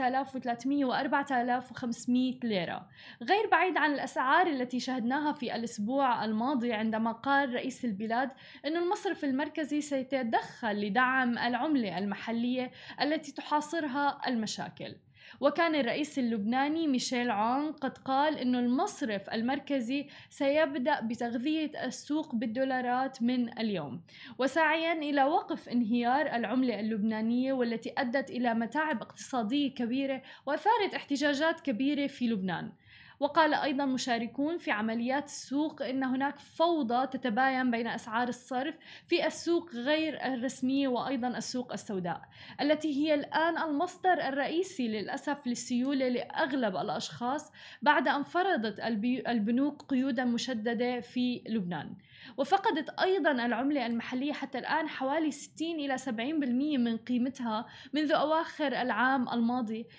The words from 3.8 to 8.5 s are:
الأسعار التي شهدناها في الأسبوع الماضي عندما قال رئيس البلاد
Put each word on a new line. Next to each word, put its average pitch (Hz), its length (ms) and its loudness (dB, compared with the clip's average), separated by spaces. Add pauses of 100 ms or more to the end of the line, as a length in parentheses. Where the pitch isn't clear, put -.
الأسعار 285 520 4
التي 254 340 0
شهدناها 262 520 0
في 277 240 -4
الأسبوع 233 680 0
الماضي 233 480 0
عندما 220 400 0
قال 277 420 2
رئيس 254 300 -4
البلاد 226 460 0 (360)